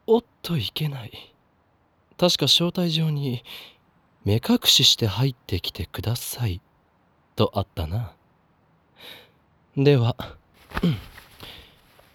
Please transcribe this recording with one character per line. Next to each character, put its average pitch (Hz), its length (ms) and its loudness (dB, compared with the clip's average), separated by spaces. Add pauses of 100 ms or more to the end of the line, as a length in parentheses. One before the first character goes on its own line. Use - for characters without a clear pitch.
お、 220 100 6
お - 40 6
っ 233 40 -2 (180)
と、 170 160 -2
い 101 160 -2
け 151 160 -4
な 127 160 -8
い。 - 280 -20 (840)
確 175 200 4
か 147 80 0
招 170 220 4
待 175 240 -2
状 160 180 0
に 143 340 -4 (840)
「目 101 100 4
隠 233 300 2
し - 180 6
し - 120 6
て 113 120 0
入 113 220 0
っ 123 60 -6
て - 240 -6
き - 120 -8
て - 160 -8
く - 160 -10
だ 117 120 -2
さ - 320 -6
い」 87 140 -4 (720)
と - 200 2
あ 98 60 2
っ - 120 -8
た 78 140 -4
な。 101 260 -6 (1600)
で 143 200 6
は、 117 200 2 (2000)